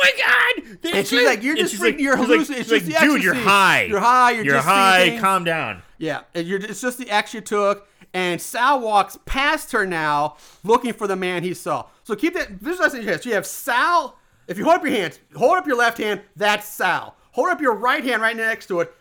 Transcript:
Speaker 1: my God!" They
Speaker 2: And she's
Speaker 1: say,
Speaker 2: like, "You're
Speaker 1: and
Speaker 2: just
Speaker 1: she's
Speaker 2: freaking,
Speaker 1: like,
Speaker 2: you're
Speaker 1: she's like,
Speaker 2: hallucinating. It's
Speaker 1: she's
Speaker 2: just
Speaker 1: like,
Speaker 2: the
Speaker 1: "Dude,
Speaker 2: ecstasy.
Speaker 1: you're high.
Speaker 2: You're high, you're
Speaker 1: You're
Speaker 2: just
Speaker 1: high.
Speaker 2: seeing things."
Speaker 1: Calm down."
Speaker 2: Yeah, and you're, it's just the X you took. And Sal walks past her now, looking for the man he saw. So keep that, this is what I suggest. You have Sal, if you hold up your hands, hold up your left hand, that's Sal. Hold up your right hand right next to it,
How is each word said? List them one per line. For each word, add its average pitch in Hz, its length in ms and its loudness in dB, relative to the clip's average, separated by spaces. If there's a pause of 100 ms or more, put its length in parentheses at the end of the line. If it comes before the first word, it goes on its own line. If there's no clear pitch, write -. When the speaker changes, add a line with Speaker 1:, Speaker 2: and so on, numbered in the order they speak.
Speaker 1:
my 554 160 4
God!" 466 640 0
They 330 100 -4
Speaker 2:
And - 160 0
she's - 120 0
Speaker 1:
say, 247 60 4
Speaker 2:
like, 226 180 2
"You're 277 140 -2
Speaker 1:
and - 40 0
Speaker 2:
just - 120 -2
Speaker 1:
she's 202 80 -10
Speaker 2:
freaking, - 20 -2 (100)
Speaker 1:
like, 302 60 -8
Speaker 2:
you're 277 180 0
Speaker 1:
she's - 40 0
like, 233 80 0
Speaker 2:
hallucinating. 285 320 2
It's 240 80 -8
Speaker 1:
she's 226 140 2
Speaker 2:
just 170 100 -6
Speaker 1:
like, 320 80 2
Speaker 2:
the 311 60 6
Speaker 1:
"Dude, 294 100 4
Speaker 2:
ecstasy. 185 80 0
Speaker 1:
you're 190 80 4 (160)
high. 185 340 6
Speaker 2:
You're 202 160 -2
high, 247 320 4
you're 220 140 -4
Speaker 1:
You're 139 100 2
Speaker 2:
just 139 120 2
Speaker 1:
high. 190 320 6
Speaker 2:
seeing 180 140 6
things." 226 80 -8
Speaker 1:
Calm 190 220 2
down." 139 380 -4 (160)
Speaker 2:
Yeah, 143 240 -6 (120)
and 170 140 -6
you're, 190 140 -4
it's 208 180 -10
just 254 200 -4
the 247 100 -12
X 214 240 -2
you 220 80 -10
took. 202 460 -2 (260)
And 180 280 -2
Sal 254 400 0
walks 208 440 0
past 294 460 -2
her 214 140 0
now, 151 500 -2 (300)
looking 240 260 2
for 214 160 -6
the 190 80 -2
man 180 280 -4
he 180 100 -4
saw. 143 320 -6 (180)
So 226 100 -8
keep 320 200 -2
that, 254 280 -8
this 269 120 -6
is 359 80 -6
what 285 120 2
I 269 40 -10
suggest. 233 280 -6
You 247 100 -4
have 262 120 -2
Sal, 294 720 -2 (300)
if 175 80 -8
you 214 80 -6
hold 320 140 6
up 359 60 -6
your - 80 -2
hands, 180 240 -4 (200)
hold 277 200 4
up 359 80 -4
your 269 120 0
left 240 200 0
hand, 208 220 -4 (160)
that's 208 320 -2
Sal. 147 480 -4 (160)
Hold 285 160 0
up 359 140 -2
your 262 120 2
right 247 300 -2
hand 240 180 -2
right 226 140 0
next 226 320 -4
to 175 140 -2
it, 165 200 -6